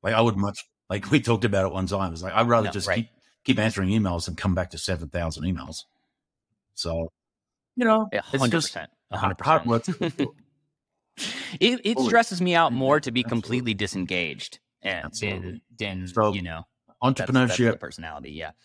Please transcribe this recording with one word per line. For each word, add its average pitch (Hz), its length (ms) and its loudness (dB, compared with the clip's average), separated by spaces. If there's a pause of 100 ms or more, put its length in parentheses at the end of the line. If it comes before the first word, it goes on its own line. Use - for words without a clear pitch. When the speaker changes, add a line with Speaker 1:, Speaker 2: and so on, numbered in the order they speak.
Speaker 1:
Like, 104 120 -2
I 110 60 4
would 113 160 4
much, 101 220 -2 (320)
like, 101 200 -4
we 147 100 6
talked 117 240 2
about 101 220 2
it 90 60 -2
one 95 140 -2
time. 95 260 -2
It's 82 100 -10
like, 90 120 -8
I'd 117 140 4
rather 113 180 4
Speaker 2:
No, 82 60 -2
Speaker 1:
just 98 160 -4
Speaker 2:
right. 92 80 2
Speaker 1:
keep, 113 120 -4 (360)
keep 135 140 2
answering 107 320 2
emails 98 380 0
and 78 80 -8
come 95 180 0
back 90 160 -2
to 82 80 -14
seven 82 300 -6
thousand 80 360 -4
emails. 76 400 -6 (880)
So, 82 360 -4 (680)
you 247 100 2
know, 220 260 4
Speaker 2:
Yeah, 101 80 -2 (120)
Speaker 1:
it's 135 160 2
just 160 260 0
Speaker 2:
hundred - 160 -10
percent. - 0 - (220)
Speaker 1:
hard, - 280 -2
hard 151 260 4
work. 117 200 2
Speaker 2:
<laughs> 160 500 -4 (1200)
It, 247 240 4
it 220 100 2
Speaker 1:
Fully. 262 140 2
Speaker 2:
stresses 202 340 4
me 180 120 2
out 165 180 6
Speaker 1:
Yeah, 127 60 -2
Speaker 2:
more 139 220 4
to 131 100 -6
be 123 100 0
Speaker 1:
absolutely. 117 220 0
Speaker 2:
completely 123 320 -2
disengaged 92 840 -4 (240)
and, 92 240 -6
Speaker 1:
Absolutely. 92 540 -6 (180)
Speaker 2:
than, 95 220 -6
than, 92 80 -8
Speaker 1:
So, 104 260 2
Speaker 2:
you 95 80 -4
know, 82 220 -10 (380)
that's, 127 160 2
that's - 120 -4
the - 20 0
Speaker 1:
entrepreneurship, 120 480 2
Speaker 2:
personality, 76 520 -12
yeah. 78 180 -10 (140)